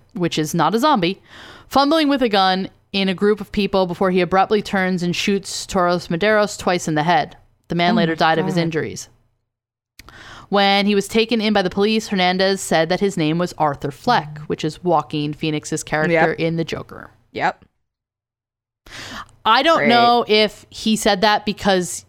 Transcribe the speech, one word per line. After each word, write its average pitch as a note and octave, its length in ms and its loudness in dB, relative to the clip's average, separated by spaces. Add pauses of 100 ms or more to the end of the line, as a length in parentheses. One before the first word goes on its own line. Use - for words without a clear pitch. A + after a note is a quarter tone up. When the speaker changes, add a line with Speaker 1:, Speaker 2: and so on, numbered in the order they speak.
(140)
Speaker 1:
which E3+ 240 -2
is D#3 160 -4
not E3+ 220 2
a - 20 2
zombie, A3+ 420 0 (460)
fumbling C#4+ 420 2
with C#4 140 2
a B3 60 0
gun F#3+ 420 0 (220)
in G3 160 0
a F#3+ 60 -2
group G#3 260 0
of G3 100 -14
people F#3+ 380 0
before F3+ 240 0
he F3+ 80 2
abruptly F#3+ 420 2
turns F#3 400 -2
and F3 140 -2
shoots - 500 -4
Torres F3 400 0
Mederos G#3 500 0
twice F3+ 300 -2
in D#3+ 80 -2
the D3+ 80 0
head. D#3+ 340 0 (300)
The - 80 -6
man E3+ 200 2
Speaker 2:
Oh - 20 2
Speaker 1:
later E3 160 2
Speaker 2:
my D#3 40 -2
Speaker 1:
died D#3+ 220 2
of E3 80 0
his - 80 -2
Speaker 2:
God. E3+ 60 2
Speaker 1:
injuries. D#3 480 -4 (1400)
When G3 380 2
he G#3 80 2
was G3 140 0
taken A3+ 320 0
in G#3+ 120 0
by G3+ 100 2
the F3+ 80 0
police, G#3+ 360 0
Hernandez F#3+ 540 0
said E3 280 0
that F3+ 120 0
his G3+ 160 -2
name D#3+ 200 0
was F3 220 -2
Arthur C#3+ 320 -2
Fleck, F#3+ 560 -2
which - 180 -6
is D#3 200 -6
Joaquin D3+ 500 -2
Phoenix's D3+ 480 -6
character D#3 300 -2
Speaker 2:
Yep. D#3+ 260 2
Speaker 1:
in E3 160 -2
The E3 100 -4
Joker. - 460 -12 (220)
Speaker 2:
Yep. C#3+ 320 -4 (1800)
Speaker 1:
I A#3+ 180 4
don't D#4+ 160 4
Speaker 2:
Great. - 100 2
Speaker 1:
know A#3+ 380 4
if G#3+ 440 0
he A3 260 -2
said G#3 240 0
that G#3 240 2
because F#3+ 640 -2